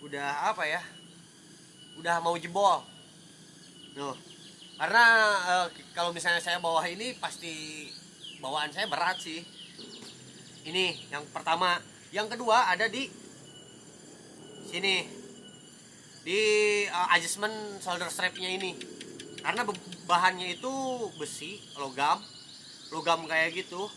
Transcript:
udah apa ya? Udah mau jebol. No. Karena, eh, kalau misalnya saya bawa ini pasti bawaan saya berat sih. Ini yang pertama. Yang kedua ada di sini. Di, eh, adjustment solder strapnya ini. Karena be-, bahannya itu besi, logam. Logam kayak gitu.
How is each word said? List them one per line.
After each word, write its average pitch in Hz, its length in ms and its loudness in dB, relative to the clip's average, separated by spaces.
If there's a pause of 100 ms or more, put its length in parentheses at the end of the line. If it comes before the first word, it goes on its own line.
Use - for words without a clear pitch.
udah 143 480 -2
apa 185 160 0
ya? 170 160 0 (1120)
Udah 170 240 2
mau 170 160 2
jebol. 175 480 2 (1120)
No. 139 160 -6 (640)
Karena, 190 280 6 (360)
eh, 180 280 4 (280)
kalau 175 160 0
misalnya 170 320 2
saya 175 160 0
bawa 165 320 2
ini 220 240 -6
pasti 156 720 -8 (560)
bawaan 147 320 -2
saya 196 160 -2
berat 170 320 0
sih. 160 160 -8 (1300)
Ini 175 400 0
yang 147 240 -6
pertama. 170 480 2 (320)
Yang 214 240 -2
kedua 226 320 6
ada 185 240 2
di 254 160 -4 (1600)
sini. 185 400 0 (1200)
Di, 185 120 2 (440)
eh, 180 320 0
adjustment 202 640 -2
solder 175 320 -4
strapnya 185 400 -2
ini. 185 240 -4 (680)
Karena 202 240 0
be-, 180 400 -8
bahannya 180 480 4
itu 170 160 -6 (480)
besi, 151 400 -8 (220)
logam. 143 420 0 (720)
Logam 165 320 2
kayak 160 300 2
gitu. 185 420 -6